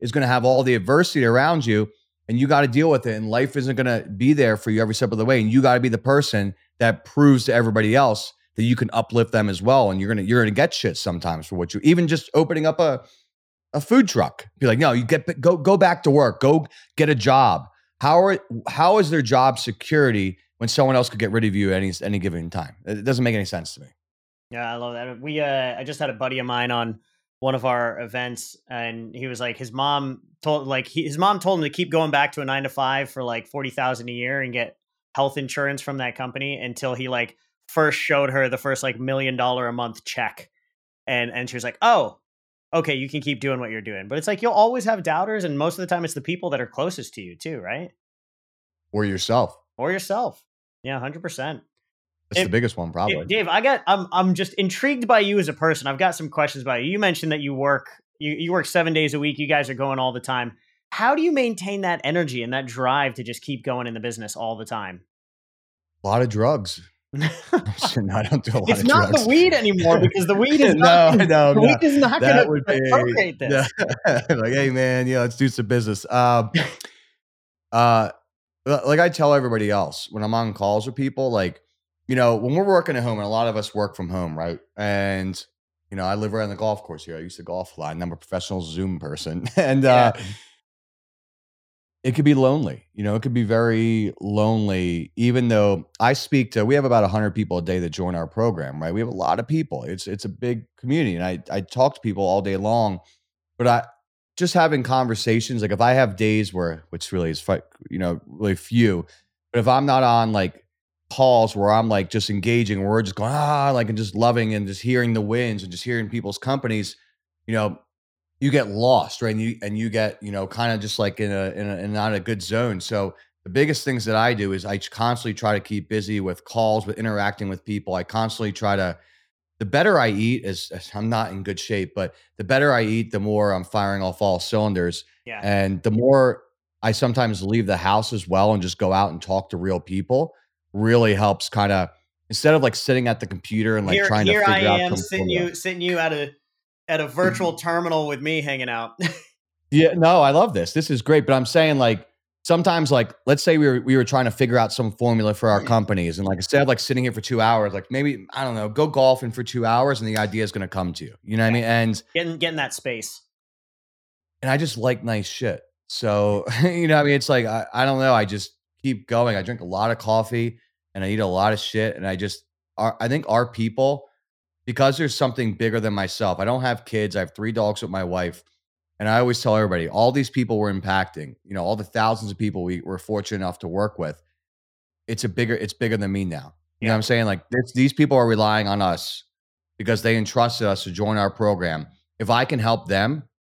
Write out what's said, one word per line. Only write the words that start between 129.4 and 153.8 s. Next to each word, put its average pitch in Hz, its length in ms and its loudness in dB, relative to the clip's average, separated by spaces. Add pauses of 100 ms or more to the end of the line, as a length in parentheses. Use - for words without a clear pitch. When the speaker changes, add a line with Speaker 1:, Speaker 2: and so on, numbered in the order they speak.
Speaker 1:
the 110 80 -6
better 165 320 2
I 120 100 4
eat 110 380 0
is, 95 240 -8
is, 90 240 -12
I'm 107 160 -4
not 110 220 -2
in 95 100 -10
good 95 180 -8
shape, 98 340 -4
but 92 200 -6 (240)
the 110 60 -6
better 135 280 2
I 120 120 4
eat, 113 260 -2
the 104 100 -4
more 104 320 0
I'm 90 120 -4
firing 98 380 -2
off 92 200 -4
all 95 180 2
cylinders. 95 640 -2 (220)
Speaker 2:
Yeah. 110 160 -12
Speaker 1:
And 98 400 0
the 113 80 0
more 127 540 4 (380)
I 110 100 0
sometimes 113 500 0
leave 104 240 0
the 95 100 0
house 101 380 0
as 98 120 -6
well 95 280 4
and 98 80 -2
just 90 160 -6
go 95 160 0
out 95 160 2
and 82 100 -12
talk 95 300 -4
to 92 80 -8
real 90 220 -2
people 110 520 -2 (400)
really 113 420 4
helps 101 360 2
kinda, 101 400 0 (400)
instead - 240 4
of, 147 80 4
like, 120 120 2
sitting 127 320 0
at 113 140 0
the 104 60 -6
computer 110 500 -2
and, 101 100 -2
like, 95 100 2
Speaker 2:
Here, 101 100 2
Speaker 1:
trying 107 200 2
to 202 60 4
Speaker 2:
here 214 140 2
Speaker 1:
figure 190 240 4
Speaker 2:
I - 20 4
Speaker 1:
out 180 80 2
Speaker 2:
am 180 120 -2
Speaker 1:
some - 40 -2
Speaker 2:
sitting 190 300 -4
Speaker 1:
formula. 180 240 0
Speaker 2:
you, 170 40 -16
sitting 180 280 -6
you 180 160 -2
at 160 160 0
a, 147 160 -6 (580)
at 160 120 -2
a 151 80 -2
virtual 175 440 0
Speaker 1:
Mm-hmm. 160 60 -10 (100)
Speaker 2:
terminal 165 380 -2
with 139 160 -6
me 156 180 -2
hanging 135 300 -6
out. 117 260 -6
<laughs> - 760 -12
Speaker 1:
Yeah, 156 220 6
no, 170 280 6
I 139 100 6
love 180 220 4
this. 85 180 -2
This 156 180 -2
is 127 120 0
great. 151 240 4
But 139 80 4
I'm 127 120 2
saying, 156 320 4
like, 113 260 2 (380)
sometimes, 170 480 2
like, 123 220 2 (140)
let's 143 160 4
say 165 160 4
we 147 100 6
were, 123 120 2